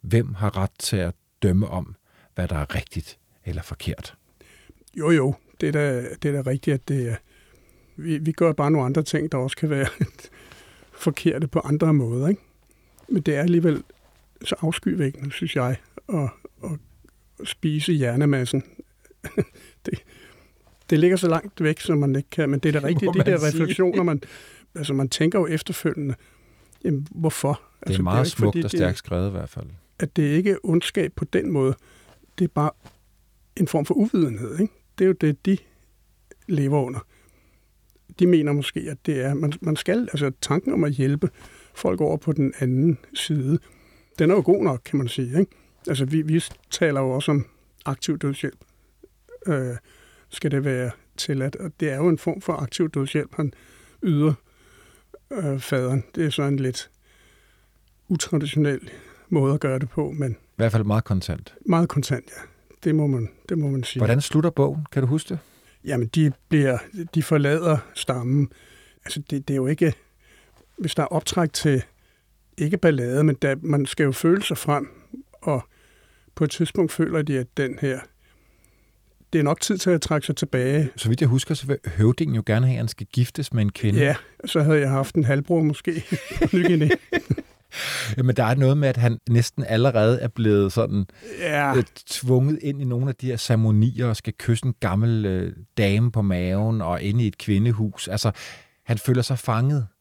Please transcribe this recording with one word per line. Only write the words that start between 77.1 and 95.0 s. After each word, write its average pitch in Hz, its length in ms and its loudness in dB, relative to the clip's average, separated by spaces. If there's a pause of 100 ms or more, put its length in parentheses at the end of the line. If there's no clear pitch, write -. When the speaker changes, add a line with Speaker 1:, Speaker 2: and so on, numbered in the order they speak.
Speaker 2:
de, 147 180 -2
at 123 80 -6 (100)
den 131 240 -4
her 131 180 -2 (1400)
det 160 40 4
er 147 40 4
nok 143 180 0
tid 202 160 0
til 180 120 0
at 170 120 4
trække 151 260 -2
sig 143 80 -2
tilbage. 131 600 0
Speaker 1:
Så - 140 -2
vidt 123 120 2
jeg 143 80 4
husker, 131 260 0
så 131 120 -10
vil 135 180 -2
høvdingen 113 500 2
jo 107 100 -2
gerne 113 200 2
have, 127 80 2
at 120 60 -2
han 117 80 -2
skal 107 260 -8
giftes - 400 -2
med 117 100 2
en 101 80 2
kvinde. 104 280 0
Speaker 2:
Ja, 139 160 4 (300)
så - 160 0
havde 151 180 4
jeg 139 100 0
haft 135 260 0
en 156 80 4
halvbror 143 400 2
måske 156 400 -2 (140)
<laughs> - 240 -8
på 339 120 2
Ny 175 140 4
Guinea. 156 220 4 (680)
Speaker 1:
<laughs> - 600 -8
Jamen, 123 180 2
der 123 80 2
er 117 120 2
noget 135 220 4
med, 143 100 2
at 127 100 0
han 117 200 2 (120)
næsten 117 380 2
allerede 117 540 4
er 123 60 -4
blevet 104 460 4
sådan, 101 320 0 (340)
Speaker 2:
Ja. 147 380 0
Speaker 1:
øh, 120 60 4 (220)
tvunget 127 560 0
ind 139 200 -4
i 139 40 -4
nogle 123 240 -2
af 123 60 -4
de - 120 -10
her 120 100 -4
ceremonier 110 680 4
og 113 80 0
skal - 180 -8
kysse - 320 -2
en 123 140 -2
gammel, 110 460 2